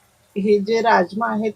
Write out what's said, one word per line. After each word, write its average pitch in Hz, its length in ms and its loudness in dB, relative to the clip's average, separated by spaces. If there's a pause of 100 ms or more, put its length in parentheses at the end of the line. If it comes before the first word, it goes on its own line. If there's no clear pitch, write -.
(380)
हे 208 220 2
जे 220 220 -2
राजमा 208 500 0
आहेत 214 240 -4